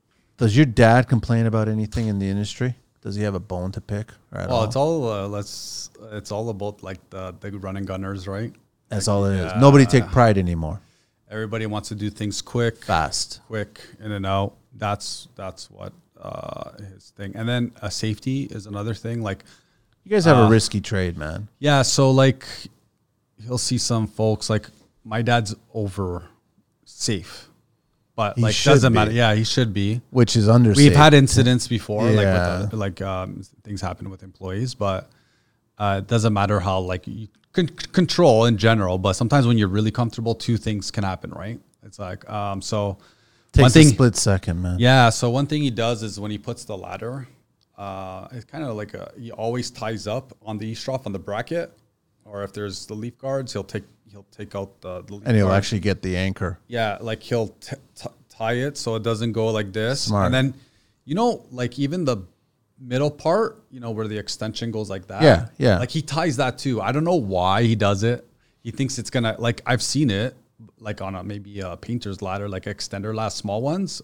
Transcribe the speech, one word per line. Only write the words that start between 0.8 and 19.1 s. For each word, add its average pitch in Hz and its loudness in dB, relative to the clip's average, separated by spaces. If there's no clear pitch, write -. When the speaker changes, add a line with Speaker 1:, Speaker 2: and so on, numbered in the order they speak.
Speaker 1:
complain 113 2
about 110 0
anything 110 -2
in 101 -2
the 98 -2
industry? 104 -2
Does 104 -8
he 104 -4
have 104 -2
a 90 -6
bone 90 -6
to - -10
pick 104 -8
at 95 -8
Speaker 2:
Well, 123 0
Speaker 1:
all? 110 2
Speaker 2:
it's 117 -4
all, 147 0
uh, 101 -4
let's, - -10
it's 104 -12
all 110 -6
about, 101 -8
like, 95 -14
the, 92 -12
the 104 -12
run 95 -10
and 98 -8
gunners, 95 -8
right? 101 -8
Speaker 1:
That's 101 -4
Speaker 2:
Like, 104 2
Speaker 1:
all 98 2
it 98 2
is. 90 -2
Speaker 2:
yeah. 101 -2
Speaker 1:
Nobody 139 10
take 123 2
pride 117 4
anymore. 85 -2
Speaker 2:
Everybody 110 -8
wants 104 -6
to 107 -10
do 104 -6
things 104 -6
quick. 117 -2
Speaker 1:
Fast. - -2
Speaker 2:
Quick, 107 -10
in 107 -8
and 98 -4
out. 98 0
That's, 104 -6
that's 95 -14
what, - -16
uh, - -12
his - -20
thing. 98 -10
And 113 -4
then, 120 -2
uh, 107 -8
safety 123 -4
is 104 -12
another 104 -6
thing. 117 -8